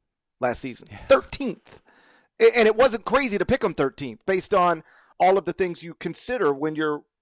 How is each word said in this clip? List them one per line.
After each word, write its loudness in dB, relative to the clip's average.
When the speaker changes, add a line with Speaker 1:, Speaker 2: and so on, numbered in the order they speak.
Speaker 1:
last -2
season. -14
Speaker 2:
Yeah. -16
Speaker 1:
Thirteenth. -2
A-, 4
and 6
it 2
wasn't 2
crazy 0
to -4
pick -2
'em -2
thirteenth -6
based -2
on 2
all 4
of -2
the -4
things -4
you -14
consider -2
when -4
you're -4